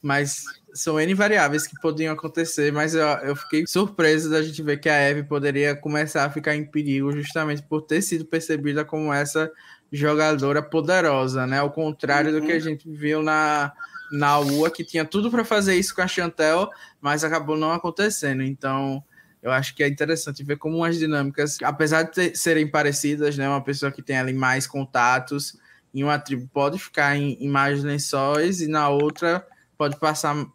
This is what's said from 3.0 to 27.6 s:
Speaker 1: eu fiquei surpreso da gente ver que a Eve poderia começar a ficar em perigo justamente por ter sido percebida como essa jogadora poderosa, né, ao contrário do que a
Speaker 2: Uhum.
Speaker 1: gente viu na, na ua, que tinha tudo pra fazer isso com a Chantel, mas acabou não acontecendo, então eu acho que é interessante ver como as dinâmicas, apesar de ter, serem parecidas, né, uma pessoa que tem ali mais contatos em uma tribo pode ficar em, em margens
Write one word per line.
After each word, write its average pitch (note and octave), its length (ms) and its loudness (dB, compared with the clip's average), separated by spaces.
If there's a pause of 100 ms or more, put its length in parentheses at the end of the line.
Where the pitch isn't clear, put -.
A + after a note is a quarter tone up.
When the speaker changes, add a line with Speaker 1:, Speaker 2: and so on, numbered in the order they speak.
Speaker 1:
eu C#3+ 300 0
fiquei D#3 320 -2
surpreso D#3+ 640 2
da D#3 100 4
gente D#3 220 -6
ver D3 160 0
que D#3 100 0
a D3+ 80 4
Eve C#3+ 240 4
poderia C#3+ 540 0
começar D3+ 500 -2
a C#3+ 60 -2
ficar D3+ 240 -2
em D3+ 100 -4
perigo C#3+ 460 0
justamente D3 500 -4
por D#3 220 -4
ter D#3 180 0
sido E3 240 -4
percebida D3+ 580 -2
como D3+ 300 -2
essa D3 380 0 (400)
jogadora D3 720 2
poderosa, D3 840 2
né, C3+ 140 0
ao C#3+ 100 0
contrário D#3 640 0
do D#3 120 2
que D#3 80 0
a E3 40 2
Speaker 2:
Uhum. D#3+ 60 0
Speaker 1:
gente D#3 280 -6
viu D3+ 320 -2
na, D3+ 500 2 (400)
na C#3+ 280 4
ua, D3 320 2
que E3 120 -10
tinha D#3+ 220 -2
tudo G#3 240 -2
pra A#3 160 0
fazer G3+ 300 2
isso F#3 180 0
com - 80 -2
a F3+ 60 2
Chantel, E3+ 600 2 (320)
mas D3 240 0
acabou D#3 320 0
não D#3 160 0
acontecendo, E3+ 720 -2
então C3+ 600 -4 (360)
eu B2 120 -2
acho C3+ 240 0
que D3+ 80 0
é C#3+ 40 4
interessante D3 560 -2
ver D3 140 -4
como D#3+ 260 -2
as E3+ 140 2
dinâmicas, D3 680 -2
apesar D3+ 400 2
de E3 80 -4
ter, F3+ 240 0
serem D#3+ 320 2
parecidas, D3 680 0
né, C#3 100 -2
uma C#3 160 0
pessoa C#3+ 280 -2
que - 100 -16
tem C3+ 160 -2
ali C3 160 0
mais C3 340 0
contatos C3 880 0 (380)
em C3+ 100 -2
uma D3 160 2
tribo C3+ 320 -6
pode C#3+ 280 0
ficar C#3+ 360 0
em, C#3+ 240 -2
em C#3 80 -6
margens C#3 360 2